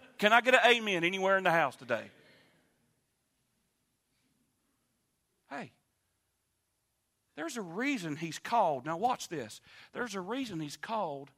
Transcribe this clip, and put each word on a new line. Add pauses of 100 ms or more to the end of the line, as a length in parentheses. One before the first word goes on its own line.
(180)
Can
I
get
an
amen
anywhere
in
the
house
today? (3500)
Hey, (1600)
there's
a
reason
he's
called.
Now
watch
this. (320)
There's
a
reason
he's
called